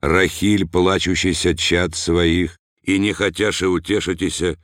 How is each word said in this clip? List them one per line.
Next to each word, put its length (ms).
Рахиль, 640
плачущийся 880
чад 380
своих, 640
и 160
не 160
хотяше 540
утешитеся 960